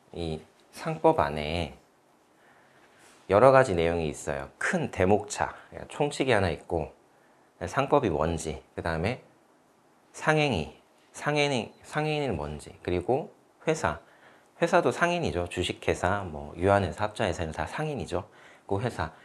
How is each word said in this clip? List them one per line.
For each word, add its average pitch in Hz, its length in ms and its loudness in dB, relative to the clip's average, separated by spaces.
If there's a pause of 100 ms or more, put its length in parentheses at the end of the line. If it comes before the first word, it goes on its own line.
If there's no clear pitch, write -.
(120)
이 80 280 -6 (300)
상법 160 480 2
안에 76 580 -2 (1500)
여러 110 220 8
가지 123 240 6
내용이 85 340 2
있어요. 69 480 -6
큰 156 340 -2
대목차, 95 640 0 (160)
그러니까 80 240 -14
총칙이 143 380 -2
하나 101 200 4
있고, 76 420 -4 (720)
상법이 135 460 0
뭔지, 78 520 -2 (120)
그 92 80 -8
다음에 87 400 -2 (960)
상행위, 143 580 2 (380)
상행위, 143 680 -2
상행위는 147 540 -2
뭔지, 73 460 -8
그리고 113 480 -2 (380)
회사, 156 320 -2 (640)
회사도 170 280 4
상인이죠. 120 580 0
주식회사, 92 720 0
뭐 76 360 -10
유한회사, 95 480 2
합자회사 104 380 -2
이런 80 120 -4
다 78 120 -4
상인이죠. 113 600 -6 (400)
그 98 140 -2
회사, 101 320 -4 (120)